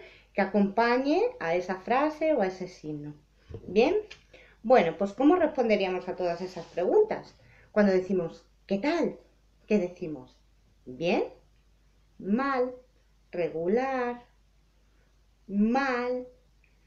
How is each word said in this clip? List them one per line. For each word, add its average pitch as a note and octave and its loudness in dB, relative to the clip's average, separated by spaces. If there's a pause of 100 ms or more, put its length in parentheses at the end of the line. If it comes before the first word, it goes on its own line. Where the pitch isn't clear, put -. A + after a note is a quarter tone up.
(340)
que G3+ 0
acompañe A#3+ 2 (180)
a E3+ 0
esa F3+ -4
frase D4+ 0
o A#3+ 2
a F#3+ 2
ese F#3 -8
signo. D3+ -12 (520)
¿Bien? A#3+ 2 (680)
Bueno, A3 4
pues G3 -2
¿cómo D4+ 4
responderíamos G#3 0
a - -6
todas F3 -2
esas F3+ -10
preguntas? D4 0 (360)
Cuando G3+ 4
decimos, F3+ -2 (220)
"¿Qué G3 -2
tal?", D4+ -2 (520)
¿qué G#3 2
decimos? E3 -8 (480)
"Bien", E3+ -2 (960)
"mal", B3+ -2 (580)
"regular", A#3+ -2 (1300)
"mal", B3 0 (600)